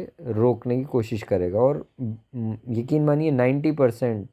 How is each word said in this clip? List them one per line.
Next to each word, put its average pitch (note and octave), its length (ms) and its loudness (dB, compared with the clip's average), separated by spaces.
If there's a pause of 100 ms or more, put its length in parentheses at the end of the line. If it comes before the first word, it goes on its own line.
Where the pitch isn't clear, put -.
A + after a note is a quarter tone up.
(220)
रोकने A#2+ 560 0
की C3 80 -2
कोशिश A2+ 380 -2
करेगा। F2+ 360 0
और, C#3 260 2 (160)
म, A2 560 -6 (120)
यकीन B2+ 360 0
मानिए D3+ 260 2
नाइंटी C#3 420 2
परसेंट, A#2+ 600 0